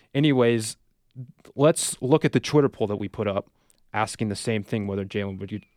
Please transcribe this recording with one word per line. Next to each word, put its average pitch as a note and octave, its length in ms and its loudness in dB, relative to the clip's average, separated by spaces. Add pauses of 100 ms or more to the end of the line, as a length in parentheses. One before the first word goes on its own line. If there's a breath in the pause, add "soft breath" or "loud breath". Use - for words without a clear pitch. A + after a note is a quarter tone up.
(140 soft breath)
Anyways, A#2+ 640 2 (800)
let's - 460 2
look C#3 240 2
at D3+ 80 0
the B2 80 2
Twitter C#3+ 280 4
poll - 180 -4
that G2+ 100 -2
we G2+ 120 -4
put G#2 200 -4
up G2 200 -2 (440)
asking G#2+ 360 -4
the G2 80 -4
same A2 260 -4
thing, G#2 240 -4
whether G2 180 -4
Jalen G2 340 -6
would G2 280 -10 (100)